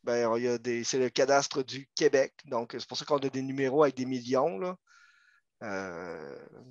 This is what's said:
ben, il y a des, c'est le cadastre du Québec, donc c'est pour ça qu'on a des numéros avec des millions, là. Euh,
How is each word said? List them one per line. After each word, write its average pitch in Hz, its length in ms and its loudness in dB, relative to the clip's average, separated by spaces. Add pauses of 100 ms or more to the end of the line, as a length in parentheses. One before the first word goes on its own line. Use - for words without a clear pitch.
ben, 120 360 2
il 120 60 -2
y 123 40 2
a 120 80 2
des, 117 260 -2
c'est 131 160 -2
le 127 120 2
cadastre 139 520 2
du 131 320 -10
Québec, 139 380 4 (140)
donc 120 260 -4
c'est 117 160 -10
pour 123 80 -8
ça - 80 -6
qu'on 147 140 0
a 135 100 -2
des 131 140 -4
numéros 135 400 2
avec 135 140 4
des 127 100 -4
millions, 131 520 0
là. 185 200 -6 (840)
Euh, 87 760 -8 (340)